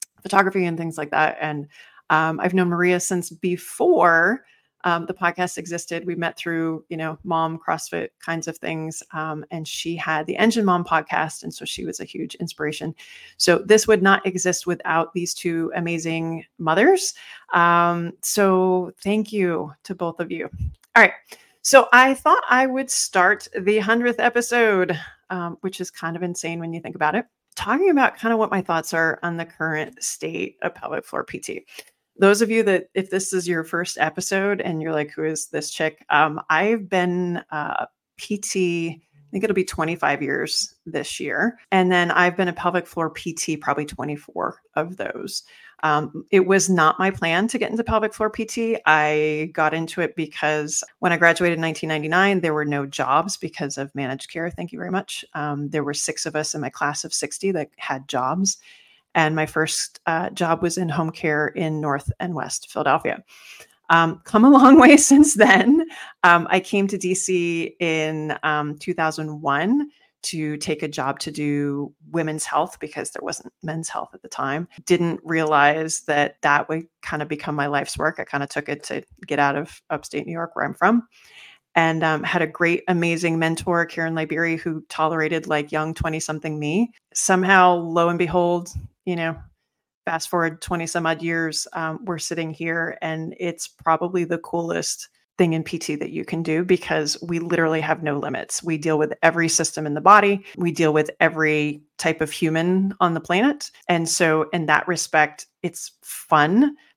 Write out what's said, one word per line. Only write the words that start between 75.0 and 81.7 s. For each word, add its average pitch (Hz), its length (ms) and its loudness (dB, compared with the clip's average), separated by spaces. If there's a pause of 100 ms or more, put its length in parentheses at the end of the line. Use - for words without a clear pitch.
realize 156 840 2
that 147 340 2
that 143 260 2
would 160 180 -4 (160)
kind 151 200 -8
of 151 80 -8
become 151 260 -6
my 147 120 -2
life's 143 300 -4
work. 156 220 -2
I - 60 -6
kind 143 180 -4
of 143 60 -10
took 147 180 -6
it 147 160 -8
to - 180 -8 (240)
get 143 140 -4
out 143 160 2
of 147 340 -10
upstate 151 360 -8
New 170 80 -10
York 165 240 -8
where 147 80 -2
I'm 196 80 -6
from, 226 340 2 (640)